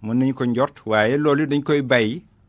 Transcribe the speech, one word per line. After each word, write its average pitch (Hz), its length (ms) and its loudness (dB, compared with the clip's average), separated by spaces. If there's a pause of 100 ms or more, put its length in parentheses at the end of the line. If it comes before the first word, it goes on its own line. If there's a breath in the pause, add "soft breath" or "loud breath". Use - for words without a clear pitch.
mën 110 140 -4
nañ 131 160 0
ko 131 140 -6
njort, 123 400 -2
waaye 110 320 2
loolu 151 280 2
dañ 143 160 -2
koy 147 200 0
bàyyi. 123 400 0 (260)